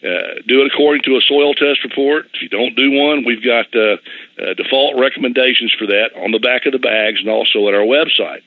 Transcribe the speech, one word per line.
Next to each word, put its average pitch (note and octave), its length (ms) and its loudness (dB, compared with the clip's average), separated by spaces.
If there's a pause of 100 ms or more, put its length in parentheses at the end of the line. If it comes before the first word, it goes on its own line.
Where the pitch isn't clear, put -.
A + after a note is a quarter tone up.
Uh, F2 440 -4
do C3 140 6
it C#3 100 2
according D3 320 2
to C3 140 2
a - 40 2
soil C#3+ 320 2
test C#3+ 300 -2
report. C#3 520 -2
If - 80 -8
you - 60 -12
don't A#2 260 -4
do C3+ 160 2
one, C#3+ 340 0
we've A2+ 180 -2
got, A#2 320 0
uh, G#2+ 220 2 (440)
uh, F#2+ 120 -6
default C3+ 440 0
recommendations B2+ 800 0
for G#2+ 100 -6
that G#2 280 0
on G2+ 160 -4
the A2 80 0
back B2 260 0
of C#3 60 0
the C3 80 -2
bags A2 400 0
and G2 100 -6
also A2 380 0
at G2+ 60 2
our G2+ 80 2
website. A2+ 640 0